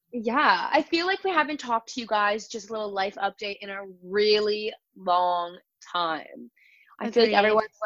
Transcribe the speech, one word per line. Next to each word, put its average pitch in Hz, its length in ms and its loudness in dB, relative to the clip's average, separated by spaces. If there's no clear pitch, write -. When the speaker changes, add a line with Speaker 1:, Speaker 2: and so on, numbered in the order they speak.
Speaker 1:
Yeah, 233 640 2
I 302 100 4
feel 330 240 0
like 381 160 -2
we 381 80 0
haven't 302 300 0
talked 233 340 -4
to 254 60 -8
you 226 80 -8
guys, 208 400 0
just 208 220 -12
a - 20 -10
little 214 200 -6
life 196 300 -2
update, 202 380 -6
in 202 100 -12
a 196 120 -10
really 214 720 2
long 180 600 0
time. 170 580 -6
I 220 80 -4
feel 233 140 4
like 226 60 6
Speaker 2:
Agreed. 208 60 0
Speaker 1:
everyone's 214 520 4